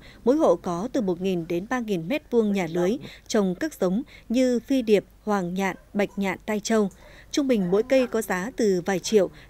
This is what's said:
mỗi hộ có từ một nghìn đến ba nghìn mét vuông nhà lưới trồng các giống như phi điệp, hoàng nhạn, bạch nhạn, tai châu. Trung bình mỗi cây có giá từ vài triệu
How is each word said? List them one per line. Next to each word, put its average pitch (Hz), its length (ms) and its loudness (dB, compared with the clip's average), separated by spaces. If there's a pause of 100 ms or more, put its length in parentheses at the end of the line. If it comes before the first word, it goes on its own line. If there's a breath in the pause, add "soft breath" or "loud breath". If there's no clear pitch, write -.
(260 loud breath)
mỗi 262 100 4
hộ 277 200 4
có 180 380 -4
từ 277 80 0
một 180 200 -2
nghìn 180 260 -2
đến 175 220 -4
ba 254 100 -2
nghìn 190 280 -4
mét - 240 -6
vuông 214 220 2
nhà 185 180 -2
lưới 175 200 0 (360 loud breath)
trồng 190 280 0
các - 180 -6
giống 190 300 -2 (260 loud breath)
như 247 300 2
phi 269 220 0
điệp, 214 240 2 (180)
hoàng 190 300 -2
nhạn, 190 220 -2 (180)
bạch 202 220 0
nhạn, 196 300 -4
tai 214 140 -4
châu. 214 300 0 (420 loud breath)
Trung 285 160 0
bình 196 240 2
mỗi 208 120 4
cây 254 240 2
có 220 140 -2
giá 196 340 -4
từ 196 300 2
vài 196 140 -2
triệu 190 300 2 (200 loud breath)